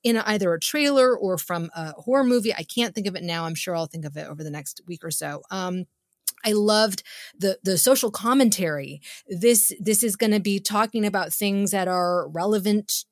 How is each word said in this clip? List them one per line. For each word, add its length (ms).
in 140
either 360
a 60
trailer 580
or 220
from 360
a 180
horror 300
movie. 300
I 100
can't 300
think 140
of 80
it 80
now. 220
I'm 100
sure 200
I'll 120
think 180
of 120
it 100
over 160
the 80
next 340
week 180
or 80
so. 380
Um, 360
I 80
loved 500
the, 240
the 120
social 360
commentary. 920
This, 520
this 240
is 120
gonna 240
be 200
talking 440
about 300
things 380
that 160
are 400
relevant 840